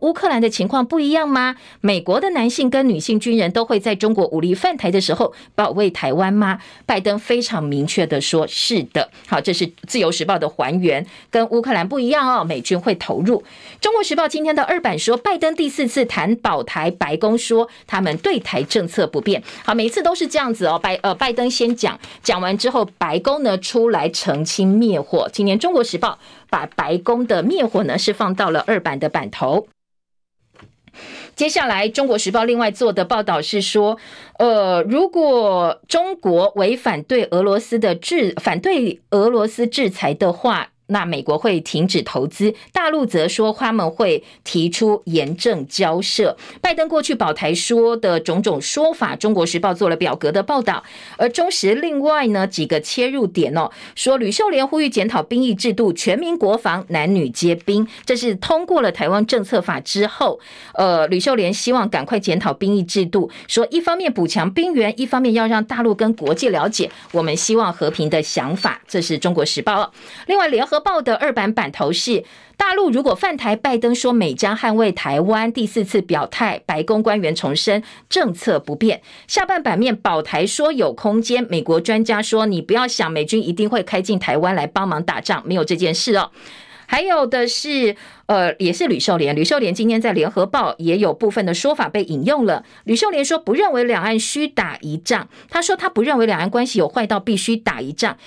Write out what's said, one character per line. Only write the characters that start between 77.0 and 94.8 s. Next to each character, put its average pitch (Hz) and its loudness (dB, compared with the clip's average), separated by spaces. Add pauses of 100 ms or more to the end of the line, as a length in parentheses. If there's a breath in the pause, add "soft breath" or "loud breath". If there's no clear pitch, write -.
官 214 2
员 165 0
重 147 -4
申 214 0 (280 loud breath)
政 302 2
策 170 0
不 147 -6
变。 220 2 (260 loud breath)
下 381 0
半 359 0
版 185 0
面 233 2
保 170 0
台 156 0
说 302 0
有 214 0
空 214 0
间， 240 0
美 170 -2
国 165 2
专 226 2
家 220 0
说 220 0
你 196 0
不 185 0
要 247 2
想 208 -2
美 156 -2
军 220 0
一 170 -2
定 208 0
会 220 0
开 190 -2
进 190 -2
台 147 -2
湾 175 2
来 165 -2
帮 190 -2
忙 160 -2
打 165 -4
仗， 165 -4
没 170 -2
有 175 0
这 180 -2
件 165 0
事 214 0
哦。 180 0 (580 loud breath)
还 285 0
有 339 2
的 247 0
是， 254 0 (300 loud breath)
呃， 180 2
也 180 2
是 349 0
吕 180 0
秀 185 2
莲， 147 0
吕 151 2
秀 294 2
莲 190 0
今 220 0
天 226 2
在 226 0
《联 160 0
合 190 0
报》 196 0
也 165 0
有 196 2
部 214 0
分 202 0
的 175 0
说 277 0
法 170 -2
被 185 -2
引 151 -4
用 269 2
了。 175 0 (200 loud breath)
吕 226 0
秀 403 2
莲 294 0
说 320 0
不 277 -2
认 359 2
为 247 2
两 226 0
岸 220 0
需 285 -2
打 185 -4